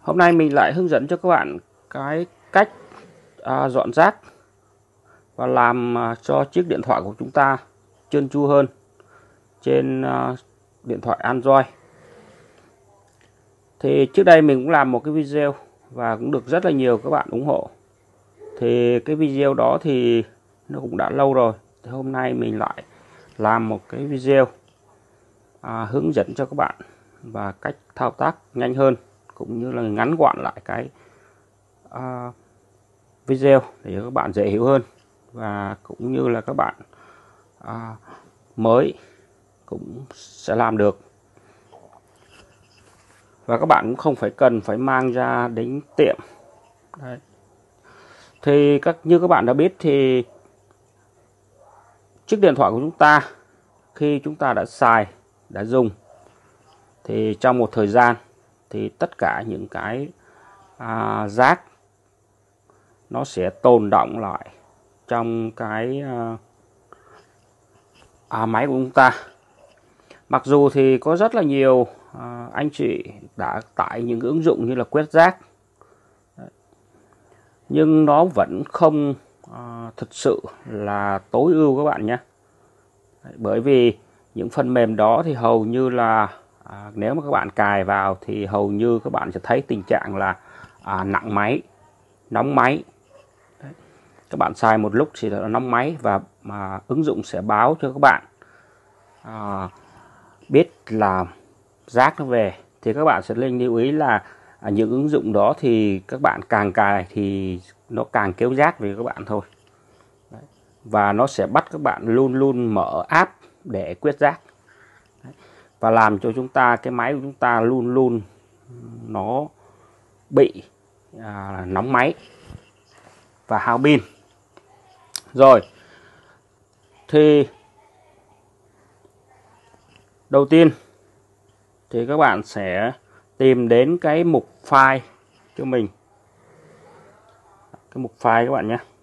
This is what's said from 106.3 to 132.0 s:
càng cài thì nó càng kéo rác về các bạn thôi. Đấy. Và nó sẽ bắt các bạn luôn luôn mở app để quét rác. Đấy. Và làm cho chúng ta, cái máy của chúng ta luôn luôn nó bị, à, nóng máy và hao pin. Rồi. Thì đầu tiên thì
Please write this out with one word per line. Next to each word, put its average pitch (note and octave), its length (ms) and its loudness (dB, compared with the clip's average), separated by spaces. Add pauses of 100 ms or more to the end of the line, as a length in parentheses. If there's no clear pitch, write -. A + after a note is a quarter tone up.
càng G#2 240 0
cài G2+ 360 0
thì G2 500 -4 (300)
nó A#2 140 -6
càng G#2 300 -2
kéo B2 200 -2
rác D3 260 0
về G2+ 180 -8
các A#2 60 -10
bạn A#2 220 -10
thôi. G#2 160 -6 (880)
Đấy. A2 100 -20 (420)
Và G#2 300 0
nó A#2+ 140 2
sẽ - 200 -4
bắt C#3+ 240 -2
các D3+ 100 -12
bạn - 240 -4
luôn B2+ 280 2
luôn C3 320 0
mở F2+ 420 -2
app E3+ 240 0 (320)
để F#2 320 -8
quét C#3+ 240 -4
rác. D3 200 0 (840)
Đấy. C3 100 -20 (460)
Và A2+ 120 2
làm G#2+ 280 4
cho A#2 160 -4
chúng B2+ 120 -6
ta, B2 280 2
cái B2+ 160 -8
máy B2 220 -4
của C#3+ 80 -6
chúng C#3 120 -12
ta A#2+ 280 0
luôn B2 320 0
luôn B2 280 2 (840)
nó A2 400 -6 (800)
bị, C3+ 340 0 (560)
à, G2 480 -12
nóng G2 240 -4
máy C3 220 0 (1300)
và A2+ 100 -2
hao A#2+ 200 0
pin. C#3 220 4 (1300)
Rồi. C3 280 8 (1500)
Thì D3+ 400 6 (2750)
đầu C#3 160 6
tiên D#3+ 240 8 (1200)
thì A#2+ 160 -2